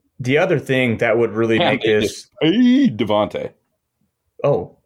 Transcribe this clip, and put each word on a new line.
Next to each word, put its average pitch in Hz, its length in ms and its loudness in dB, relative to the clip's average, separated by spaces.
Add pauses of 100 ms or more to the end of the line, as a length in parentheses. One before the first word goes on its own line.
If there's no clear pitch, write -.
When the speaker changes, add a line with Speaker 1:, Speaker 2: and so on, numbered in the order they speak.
(200)
Speaker 1:
the 131 180 0
other 175 220 0
thing 127 380 -2
that 117 200 0
would 113 160 0
really 110 240 0
Speaker 2:
Yeah, 156 140 0
Speaker 1:
make - 100 -4
Speaker 2:
they 107 180 2
Speaker 1:
this 104 120 -2
Speaker 2:
just - 200 -18 (100)
paid 240 560 2
Devontae. 104 540 -2 (920)
Speaker 1:
Oh, 139 420 -2